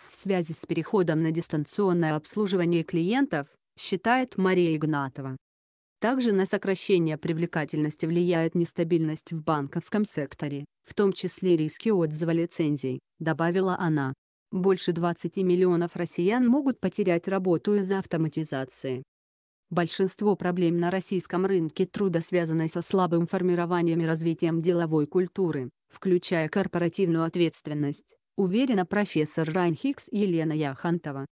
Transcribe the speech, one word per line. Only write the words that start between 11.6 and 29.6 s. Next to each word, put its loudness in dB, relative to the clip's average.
отзыва 0
лицензий, 0
добавила 0
она. 0
Больше 0
двадцати -2
миллионов 2
россиян 0
могут 2
потерять 0
работу 2
из-за 0
автоматизации. -4
Большинство 0
проблем 0
на 0
российском -2
рынке 0
труда 0
связаны 0
со -4
слабым 2
формированием 0
и 0
развитием 0
деловой 2
культуры, -2
включая 0
корпоративную 0
ответственность, -4
уверена 2
профессор -2
райнхикс -2